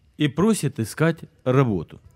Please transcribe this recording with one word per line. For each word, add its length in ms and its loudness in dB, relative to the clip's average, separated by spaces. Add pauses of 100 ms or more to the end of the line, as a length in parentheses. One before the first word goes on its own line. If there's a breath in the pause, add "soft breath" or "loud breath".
(160)
и 140 0
просит 500 0
искать 380 -2 (260)
работу. 560 0 (160)